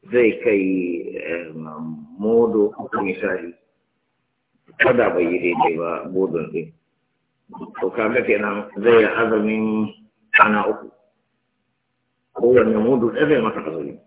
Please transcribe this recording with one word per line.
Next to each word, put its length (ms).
zai 260
kai, 200
eh, 320
mudu 560
uku 240
misali. 540
Kada 300
bai 160
yi 140
daidai 380
ba 120
mudun 420
ɗin. 160
To 100
kaga 320
kenan 540
zai 240
yi 80
azumin 580
kwana 340
uku. 200
Kowanne 420
mudu 320
ɗaya 180
zai 140
masa 200
azumi. 340